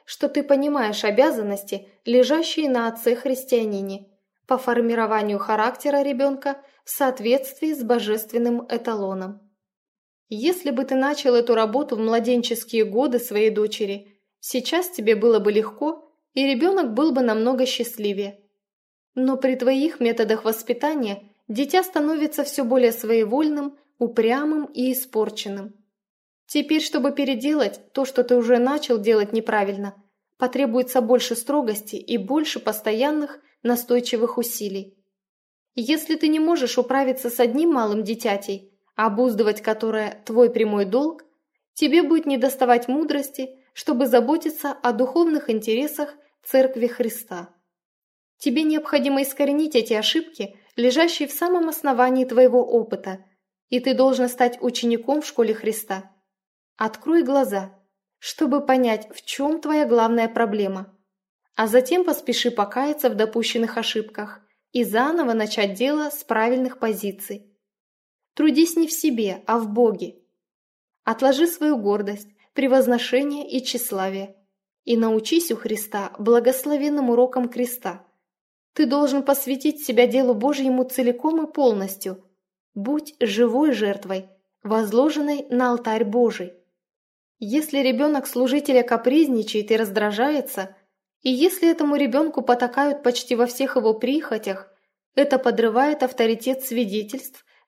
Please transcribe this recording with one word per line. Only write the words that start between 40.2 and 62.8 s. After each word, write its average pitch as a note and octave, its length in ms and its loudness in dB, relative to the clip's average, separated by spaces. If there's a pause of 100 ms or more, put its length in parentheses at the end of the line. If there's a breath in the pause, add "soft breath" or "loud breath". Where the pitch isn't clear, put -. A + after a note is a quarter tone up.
твой A3+ 240 6
прямой G#3+ 360 0
долг, C#4 380 -2 (500)
тебе D#4 300 4
будет D#4 220 2
недоставать B3 600 2
мудрости, C#4+ 720 -4 (160 loud breath)
чтобы C#4 320 0
заботиться C#4+ 680 0
о B3 200 -2
духовных D4 580 0
интересах A#3+ 640 -2 (280 soft breath)
Церкви C4 440 2
Христа. G#3+ 640 -6 (880)
Тебе C#4+ 260 0
необходимо D4+ 580 0
искоренить C#4+ 540 -2
эти A3+ 180 2
ошибки, G#3+ 600 -4 (220 soft breath)
лежащие C#4 500 2
в - 60 -12
самом F4 340 0
основании C4 560 0
твоего B3 400 6
опыта, G#3+ 600 -4 (420)
и B3 140 0
ты C4 120 0
должен B3 360 2
стать B3 320 0
учеником A#3+ 600 0
в - 60 -10
школе A3 260 0
Христа. G#3 560 -6 (680)
Открой C#4+ 460 0
глаза, A3 540 0 (400)
чтобы C#4+ 480 -2
понять, A#3 480 2
в - 120 -18
чём D4+ 340 -4
твоя D4+ 260 0
главная A3+ 440 2
проблема, G3+ 680 -4 (580)
а A3 120 0
затем B3+ 380 4
поспеши B3+ 440 0
покаяться B3 600 -2